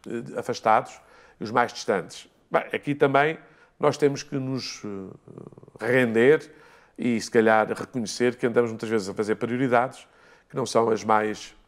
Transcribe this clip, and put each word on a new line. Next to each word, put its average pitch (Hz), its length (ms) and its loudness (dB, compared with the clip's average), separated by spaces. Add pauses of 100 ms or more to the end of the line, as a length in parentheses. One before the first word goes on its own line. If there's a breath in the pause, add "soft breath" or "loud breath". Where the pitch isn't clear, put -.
eh, 117 300 -8
afastados 117 600 0 (400 soft breath)
e - 60 -8
os 107 60 -8
mais 120 220 0
distantes. - 560 -4 (220)
Bem, 147 220 0
aqui 143 220 -4
também 143 440 2 (400 soft breath)
nós 147 180 0
temos 139 260 0
que - 140 -10
nos, 131 480 -6
eh, - 1000 -14
render 123 640 4 (480 soft breath)
e, 120 220 -2
se - 100 -12
calhar, 110 380 4
reconhecer 120 680 -4
que - 100 -4
andamos 117 240 2
muitas 110 180 -8
vezes 107 200 -2
a 98 60 -8
fazer 107 220 -2
prioridades 123 720 -2 (400 soft breath)
que - 80 -12
não 135 80 -2
são 113 260 2
as 101 140 0
mais 107 500 0 (140)